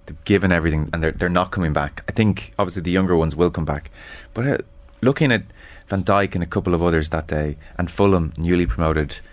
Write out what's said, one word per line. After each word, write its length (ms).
They've 200
given 260
everything 420
and 80
they're, 100
they're 180
not 220
coming 220
back. 340
I 40
think, 480
obviously, 240
the 80
younger 240
ones 200
will 140
come 160
back. 240
But, 100
uh, 120
looking 300
at 120
Van 160
Dijk 320
and 80
a 40
couple 280
of 80
others 260
that 180
day, 300
and 100
Fulham, 480
newly 300
promoted, 500